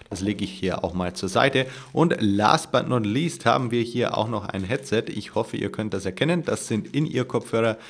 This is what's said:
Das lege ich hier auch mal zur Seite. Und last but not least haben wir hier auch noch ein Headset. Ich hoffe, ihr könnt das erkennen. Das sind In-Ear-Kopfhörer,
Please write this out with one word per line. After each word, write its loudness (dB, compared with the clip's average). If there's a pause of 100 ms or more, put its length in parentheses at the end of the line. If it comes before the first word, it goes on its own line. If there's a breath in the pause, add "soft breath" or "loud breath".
Das -8
lege 0
ich -4
hier -2
auch -2
mal -2
zur -4
Seite. 4 (280 loud breath)
Und 4
last 4
but 2
not 0
least -2
haben 2
wir 2
hier -2
auch 2
noch -4
ein -4
Headset. 0
Ich -8
hoffe, -2
ihr -2
könnt -4
das -2
erkennen. 0
Das -2
sind -2
In-Ear-Kopfhörer, 0 (120 loud breath)